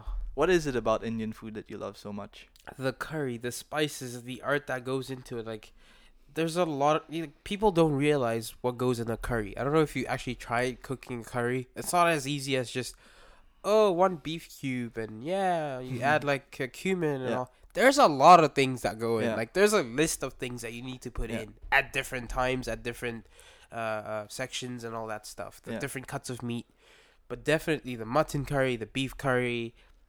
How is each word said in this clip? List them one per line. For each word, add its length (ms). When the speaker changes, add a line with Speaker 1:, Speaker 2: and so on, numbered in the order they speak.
Speaker 1:
What 160
is 160
it 100
about 280
Indian 280
food 220
that 160
you 60
love 220
so 140
much? 340
Speaker 2:
The 140
curry, 440
the 160
spices, 720
the 200
art 260
that 160
goes 260
into 280
it. 80
Like, 260
there's 240
a 80
lot 320
of, 60
you 120
know, 80
people 300
don't 200
realize 680
what 180
goes 220
in 100
a 60
curry. 420
I 60
don't 100
know 80
if 140
you 100
actually 300
tried 460
cooking 420
curry. 500
It's 180
not 160
as 200
easy 280
as 140
just, 240
oh, 260
one 260
beef 320
cube 360
and, 280
yeah, 560
you 220
Speaker 1:
<laughs> 100
Speaker 2:
add, 120
like, 360
a 80
cumin 540
and 80
Speaker 1:
Yeah. 80
Speaker 2:
all. 140
There's 240
a 80
lot 360
of 120
things 280
that 160
go 200
in. 80
Speaker 1:
Yeah. 100
Speaker 2:
Like, 160
there's 200
a 100
list 400
of 120
things 280
that 100
you 100
need 200
to 80
put 200
Speaker 1:
Yeah. 100
Speaker 2:
in 140
at 200
different 380
times, 380
at 160
different, 420
uh, 20
uh, 540
sections 560
and 100
all 140
that 180
stuff. 380
The 80
Speaker 1:
Yeah. 80
Speaker 2:
different 260
cuts 240
of 120
meat. 240
But 160
definitely 520
the 100
mutton 380
curry, 320
the 100
beef 300
curry. 580